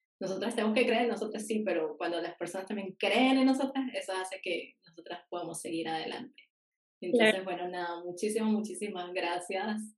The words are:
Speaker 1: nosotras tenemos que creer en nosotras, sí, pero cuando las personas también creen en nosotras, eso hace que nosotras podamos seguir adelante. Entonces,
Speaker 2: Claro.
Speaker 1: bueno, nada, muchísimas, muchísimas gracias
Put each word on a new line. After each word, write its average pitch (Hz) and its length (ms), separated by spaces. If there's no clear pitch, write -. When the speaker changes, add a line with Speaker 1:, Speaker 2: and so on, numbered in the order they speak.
Speaker 1:
nosotras 190 340
tenemos 214 200
que 247 100
creer 233 180
en 240 60
nosotras, 214 380
sí, 214 180
pero 160 320
cuando 170 240
las 170 160
personas 190 300
también 196 320
creen 254 400
en 262 80
nosotras, 269 380
eso 190 180
hace 185 300
que - 320
nosotras - 420
podamos 170 320
seguir 165 280
adelante. - 540
Entonces, 220 300
Speaker 2:
Claro. 190 140
Speaker 1:
bueno, 180 240
nada, 175 360
muchísimas, 214 460
muchísimas 190 600
gracias 185 720